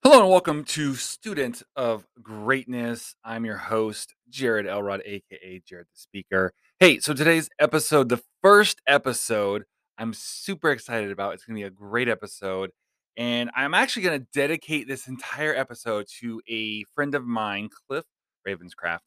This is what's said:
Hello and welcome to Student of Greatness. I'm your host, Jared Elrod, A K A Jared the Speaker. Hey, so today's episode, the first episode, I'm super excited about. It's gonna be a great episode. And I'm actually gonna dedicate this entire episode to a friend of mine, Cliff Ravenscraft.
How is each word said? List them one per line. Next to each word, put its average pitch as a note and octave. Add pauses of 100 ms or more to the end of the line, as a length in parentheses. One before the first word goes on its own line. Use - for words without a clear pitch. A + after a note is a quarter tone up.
(100)
Hello C4
and F#3
welcome D#3+
to C#3+
Student C3+ (140)
of A#2 (160)
Greatness. A#2
I'm A2+
your G#2
host, A2 (120)
Jared A#2+
Elrod, G2
A G2+
K -
A F#2
Jared F2
the -
Speaker. - (280)
Hey, F3
so D3+
today's D#3 (120)
episode, D3
the A#2+ (220)
first G3+
episode, G#2+ (320)
I'm A2+
super D#3+
excited A2+
about. G2
It's F#2+
gonna A2
be -
a G2
great G2+
episode. F#2+ (440)
And A#2+
I'm C#3
actually A3
gonna D3+
dedicate D3
this C3
entire C#3+
episode A2+ (100)
to A2+
a A2 (100)
friend C#3+
of C3+
mine, G#2+ (180)
Cliff D3 (400)
Ravenscraft. F2